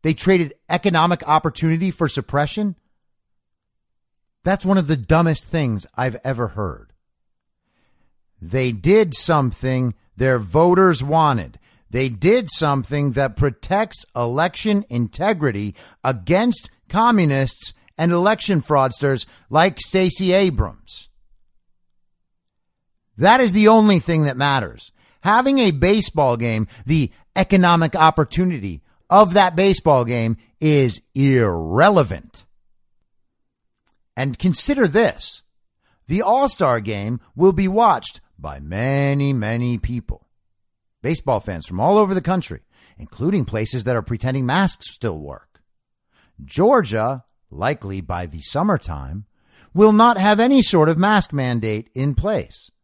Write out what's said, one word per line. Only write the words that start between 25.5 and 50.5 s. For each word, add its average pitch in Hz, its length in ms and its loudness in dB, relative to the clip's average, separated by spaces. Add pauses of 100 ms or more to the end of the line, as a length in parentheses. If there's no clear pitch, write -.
a 220 120 4
baseball 151 680 0
game, 113 300 -2 (180)
the 143 280 0 (240)
economic 180 580 2
opportunity 156 880 0 (320)
of 190 220 6
that 185 200 4
baseball 160 520 2
game 113 320 -2 (200)
is 143 440 2 (120)
irrelevant. 117 1300 2 (1700)
And 131 220 -6
consider 233 500 0
this. 170 540 -2 (640)
The 180 140 -2
All-Star 196 580 0
game 104 400 -8 (160)
will 185 160 4
be 185 160 0
watched 196 540 0 (160)
by 71 200 -12
many, 139 760 -2
many 120 420 -4
people. - 500 -8 (760)
Baseball 131 380 -4
fans 85 260 -10
from 90 120 -8
all 175 200 2
over 196 160 2
the 185 80 -2
country, - 380 -6 (360)
including 180 480 -4
places 110 400 -6
that 123 120 -2
are 110 60 -4
pretending 127 440 -6
masks 175 440 -2
still 87 280 -8
work. - 420 -18 (840)
Georgia, 127 840 0 (260)
likely 98 500 -6
by 90 240 -8
the 80 160 -14
summertime, 101 840 -6 (480)
will 214 180 6
not 226 240 4
have 202 240 2
any 262 220 4